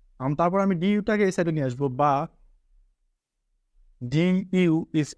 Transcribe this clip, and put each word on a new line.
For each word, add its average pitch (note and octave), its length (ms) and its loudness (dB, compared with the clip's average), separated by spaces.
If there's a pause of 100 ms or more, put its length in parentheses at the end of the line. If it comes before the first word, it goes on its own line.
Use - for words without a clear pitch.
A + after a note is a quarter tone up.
(240)
আম-, C#3+ 160 -2
তারপর F3 260 2
আমি G3 160 2
ডিইউটাকে G#3 480 0
এই F3+ 60 -2
সাইডে E3+ 200 0
নিয়ে C#3 140 -2
আসবো C3 160 -4 (140)
বা D3 140 2 (2000)
ডিইউ F3+ 600 2 (260)
is C#3+ 180 -2